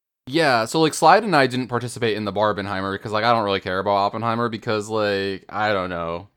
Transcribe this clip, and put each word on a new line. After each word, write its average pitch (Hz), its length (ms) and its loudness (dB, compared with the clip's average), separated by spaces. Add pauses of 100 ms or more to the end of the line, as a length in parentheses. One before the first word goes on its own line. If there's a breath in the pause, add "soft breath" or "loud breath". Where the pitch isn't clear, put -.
(260)
Yeah, 131 380 2
so, 160 160 0
like, 160 140 2
Slide 185 300 6
and 196 120 0
I 135 120 4
didn't 123 180 -4
participate 117 500 -2
in 107 80 -4
the 98 80 -4
Barbenheimer 98 640 -2
because, 104 180 -8
like, 107 120 0
I 120 80 4
don't 113 120 2
really 98 160 0
care 95 200 -2
about 101 160 2
Oppenheimer 113 520 0
because, 110 400 -4
like, 98 600 -2
I 107 240 -2
don't 92 180 -2
know. 85 460 -6